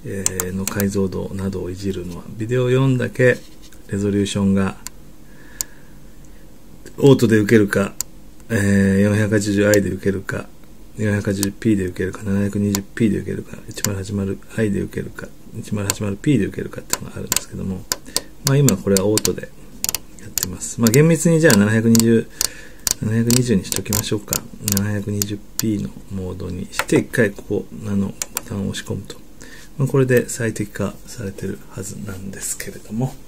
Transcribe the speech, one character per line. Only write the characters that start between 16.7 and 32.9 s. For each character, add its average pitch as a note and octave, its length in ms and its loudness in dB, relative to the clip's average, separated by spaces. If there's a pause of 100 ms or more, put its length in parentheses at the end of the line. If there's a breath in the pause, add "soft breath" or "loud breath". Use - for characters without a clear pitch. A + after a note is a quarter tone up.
か - 100 -12
っ - 40 -18
て - 120 -6
い - 40 -16
う - 40 -12
の - 60 -12
が - 60 -14
あ - 40 -8
る G2 60 -8
ん F#2+ 40 -10
で - 80 0
す - 120 -6
け F#2 60 -12
ど F#2 80 -6
も、 F#2 200 -6 (640 loud breath)
ま C3+ 80 4
あ、 - 20 6
今 C3+ 220 6
こ G2 100 -4
れ G2 80 4
は F#2+ 100 2
オ G#2+ 120 2
ー - 40 -2
ト F2+ 120 2
で - 80 -8
や - 60 -14 (800)
っ - 40 -14
て - 180 -4
ま F2 120 -8
す。 - 200 -8
ま A#2 80 4
あ、 - 20 6
厳 C#3+ 160 6
密 E3 220 4
に D#3+ 100 6
じ D#3+ 100 6
ゃ - 40 10
あ - 60 6
七 G2+ 120 6
百 A2+ 200 4
二 A2+ 80 8
十、 A2+ 280 6 (760 loud breath)
七 G#2+ 120 0
百 A#2 140 2
二 A#2+ 140 6
十 A#2+ 140 2
に F2 100 0
し - 40 -10
と - 120 -2
き G#2 100 -4
ま G2+ 100 2
し - 120 -6
ょ - 20 -2
う G#2 40 -4
か。 - 200 -2 (340)
七 G2 160 2
百 G#2 200 -2
二 G#2 100 -2
十 G#2 180 -4 (200)
ピ A2 180 0
ー G2+ 60 -4
の G2 80 -6 (220)
モ F#2 220 -6
ー F2+ 40 -12
ド F#2 100 -8
に F#2 240 -8
し - 140 -4
て、 - 140 4
一 - 100 -4
回 G#2+ 200 2
こ - 120 -14
こ、 - 240 -4 (200)
あ G#2 40 -6
の、 G2 180 0
ボ - 60 -10 (340)
タ A2 60 -6
ン G2 120 -4
を G2 40 -4
押 G2+ 40 -8
し - 120 -10
込 G2+ 80 -4
む F#2+ 80 -6
と。 - 140 -16 (600 loud breath)
ま C3+ 80 0
あ、 C3+ 40 0
こ C#3 100 2
れ C3 80 6
で B2+ 240 2
最 A2 240 -4
適 - 180 -6
化 - 220 -4 (100)
さ - 200 -12
れ G2 80 -8
て G2 140 -10
る G2 120 -8 (100)
は - 140 -12
ず G2 240 -10
な F#2+ 80 -10
ん F#2+ 160 -10
で F#2+ 100 -12
す - 160 -8
け - 140 -10
れ - 80 -14
ど - 160 -12